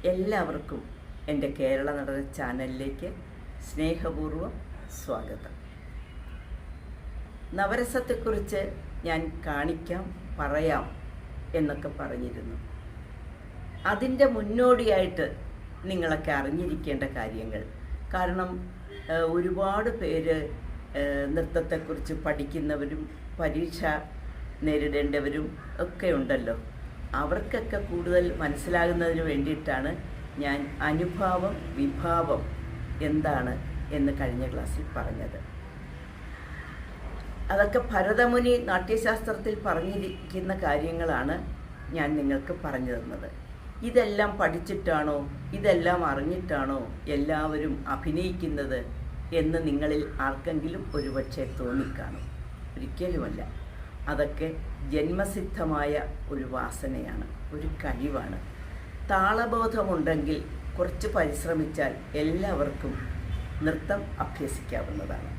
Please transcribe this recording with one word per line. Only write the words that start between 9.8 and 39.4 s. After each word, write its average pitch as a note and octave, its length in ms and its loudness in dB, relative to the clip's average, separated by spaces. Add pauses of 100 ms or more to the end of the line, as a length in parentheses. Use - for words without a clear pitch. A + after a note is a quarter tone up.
പറയാം D3 580 2 (580)
എന്നൊക്കെ C#3+ 340 0 (100)
പറഞ്ഞിരുന്നു. B2 580 -6 (1300)
അതിൻ്റെ B3+ 380 6
മുന്നോടിയായിട്ട് A3 1120 6 (480)
നിങ്ങളൊക്കെ E3 480 0
അറിഞ്ഞിരിക്കേണ്ട C#3+ 720 0
കാര്യങ്ങൾ, A2 600 -4 (500)
കാരണം, F3+ 560 0 (420)
ഏഹ്, E3 100 4
ഒരുപാട് F#3+ 680 4
പേര്, D#3+ 600 2 (480)
ഏഹ്, C#3+ 400 2
നൃത്തത്തെക്കുറിച്ച് D#3+ 760 0
പഠിക്കുന്നവരും D3 960 -2 (300)
പരീക്ഷ E3 440 0 (800)
നേരിടേണ്ടവരും C#3+ 960 2 (220)
ഒക്കെ F3+ 320 0
ഉണ്ടല്ലോ. A2+ 460 2 (580)
അവർക്കൊക്കെ G#3 640 0
കൂടുതൽ F3 600 4
മനസ്സിലാകുന്നതിന് E3+ 840 4
വേണ്ടിയിട്ടാണ് D3 760 2 (460)
ഞാൻ C#3+ 400 0
അനുഭാവം F3+ 960 2
വിഭാവം C#3+ 680 4 (640)
എന്താണ് D3 500 4 (380)
എന്ന് C#3 260 4
കഴിഞ്ഞ B2+ 340 0
ക്ലാസ്സിൽ - 320 -2 (100)
പറഞ്ഞത്. - 440 -4 (2000)
അതൊക്കെ G3+ 280 6
ഭരതമുനി A#3+ 800 6
നാട്യശാസ്ത്രത്തിൽ G#3+ 1080 2